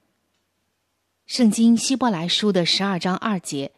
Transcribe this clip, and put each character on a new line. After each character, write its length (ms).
圣 260
经 240
希 220
伯 140
来 180
书 240
的 140
十 180
二 140
章 180
二 240
节 380